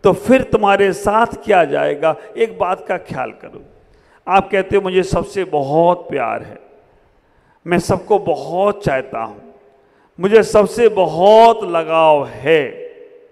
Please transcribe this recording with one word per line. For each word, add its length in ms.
तो 80
फिर 300
तुम्हारे 500
साथ 340
क्या 380
जाएगा? 520
एक 220
बात 300
का 80
ख्याल 340
करो, 320
आप 220
कहते 260
हो, 60
"मुझे 200
सबसे 420
बहुत 540
प्यार 320
है, 160
मैं 120
सबको 400
बहुत 680
चाहता 340
हूं, 200
मुझे 220
सबसे 460
बहुत 760
लगाव 600
है।" 680